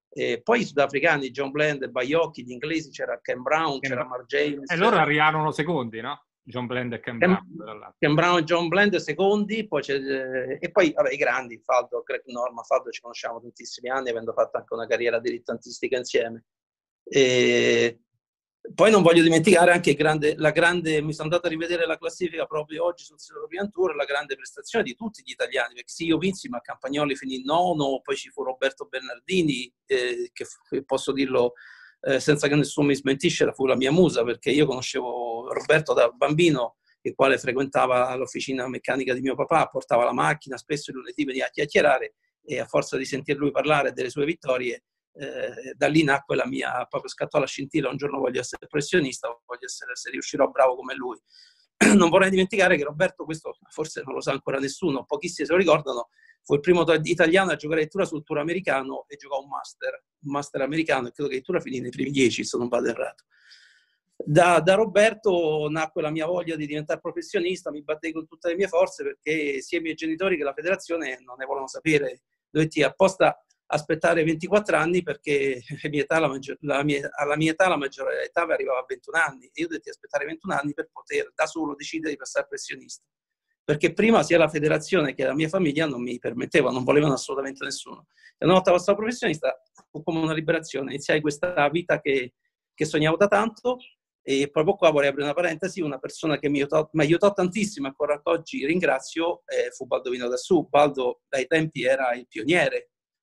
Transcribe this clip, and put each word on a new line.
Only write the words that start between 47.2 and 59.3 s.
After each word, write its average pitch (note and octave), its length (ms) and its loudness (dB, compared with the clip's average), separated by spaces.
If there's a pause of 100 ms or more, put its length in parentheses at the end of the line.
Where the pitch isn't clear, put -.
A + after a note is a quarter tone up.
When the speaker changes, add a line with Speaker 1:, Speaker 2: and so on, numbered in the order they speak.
Speaker 1:
la C3+ 80 0
scintilla, C3+ 420 -4
un C3+ 80 -6
giorno C#3 220 -6
voglio B2+ 220 -2
essere - 260 -10
professionista, C#3+ 600 -2
voglio A#2+ 360 -14
essere, B2 320 -12
se - 140 -12
riuscirò, - 380 -2
bravo C3 280 2
come B2+ 180 -10
lui. B2+ 240 -10 (580)
<clears throat> G#3 200 6
Non F3+ 120 8
vorrei F#3+ 220 6
dimenticare F#3 460 4
che C#3+ 80 0
Roberto, D#3 400 -2
questo D#3 320 -10 (140)
forse - 340 -8
non C3 100 -10
lo C3+ 60 -6
sa C3+ 120 -4
ancora C3+ 260 -4
nessuno, C3+ 460 -4
pochissimi - 420 -6
se D3 60 0
lo F3 60 4
ricordano, D3 500 2 (340)
fu - 120 0
il C#3+ 60 2
primo E3+ 240 4
to-, D#3+ 180 4
italiano E3+ 480 4
a D3+ 60 0
giocare D#3 240 -2
addirittura E3 240 0
sul D#3 200 -8
tour D3+ 140 -4
americano C#3+ 720 -4
e D3 80 -18
giocò C#3 240 -6